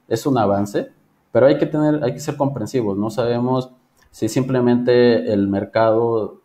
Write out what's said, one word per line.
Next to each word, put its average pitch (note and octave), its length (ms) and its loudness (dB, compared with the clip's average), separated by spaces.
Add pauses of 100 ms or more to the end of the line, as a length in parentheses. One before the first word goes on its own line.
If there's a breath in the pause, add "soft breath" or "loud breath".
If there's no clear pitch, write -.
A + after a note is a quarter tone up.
es A2+ 200 -4
un C3 100 0
avance, G#2 560 -2 (400)
pero A#2+ 140 4
hay D3 120 4
que E3+ 80 0
tener, D3+ 360 0
hay C3 100 -2
que - 60 -12
ser - 180 -8
comprensivos. A#2+ 600 -2
No G#2 100 -2
sabemos B2 600 -2 (400 soft breath)
si - 180 -4
simplemente B2 1040 2
el G2+ 140 2
mercado, A2 1000 0